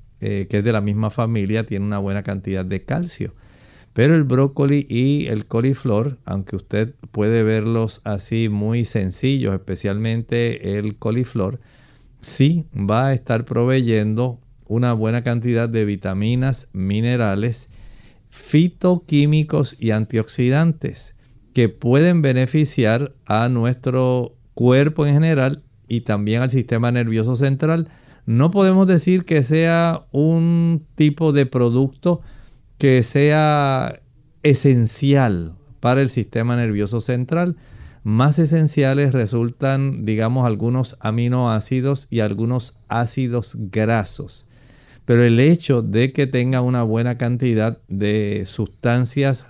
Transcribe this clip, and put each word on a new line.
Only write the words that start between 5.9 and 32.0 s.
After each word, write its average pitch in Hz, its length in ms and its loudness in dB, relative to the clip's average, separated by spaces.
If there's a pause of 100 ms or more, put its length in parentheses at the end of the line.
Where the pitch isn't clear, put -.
aunque 95 300 -8
usted 110 400 -4 (160)
puede 110 320 0
verlos 110 600 -2
así 113 460 -4
muy 107 340 -2
sencillos, 107 720 -2
especialmente 110 1200 -4
el 104 200 -6
coliflor, 117 640 -4 (580)
sí 156 540 0
va 107 360 0
a 135 40 0
estar 117 320 -2
proveyendo 117 960 0 (240)
una 120 260 0
buena 113 320 -2
cantidad 117 460 0
de 110 160 0
vitaminas, 104 880 -2
minerales, 107 960 -2 (600)
fitoquímicos 151 1500 0
y 113 120 0
antioxidantes 120 1200 -2 (400)
que 117 160 4
pueden 160 520 2
beneficiar 131 920 0 (120)
a 110 220 0
nuestro 123 880 -2 (200)
cuerpo 143 500 4
en 143 80 2
general 147 500 2 (240)
y 120 140 -2
también 107 400 -2
al 131 80 0
sistema 120 420 0
nervioso 117 460 0
central. 156 500 0 (380)
No 131 260 4
podemos 190 360 4
decir 180 360 4
que 156 180 2
sea 165 720 2
un 165 720 2 (100)
tipo 151 360 2
de 139 140 2
producto 131 760 0 (560)